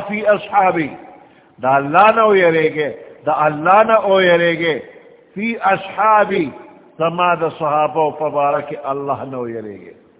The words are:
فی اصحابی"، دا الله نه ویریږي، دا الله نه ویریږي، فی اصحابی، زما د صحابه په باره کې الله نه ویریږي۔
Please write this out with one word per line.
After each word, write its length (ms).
فی 180
اصحابی"، 640
دا 120
الله 360
نه 140
ویریږي، 680
دا 60
الله 500
نه 180
ویریږي، 760
فی 260
اصحابی، 920
زما 360
د 140
صحابه 520
په 180
باره 320
کې 240
الله 400
نه 140
ویریږي۔ 560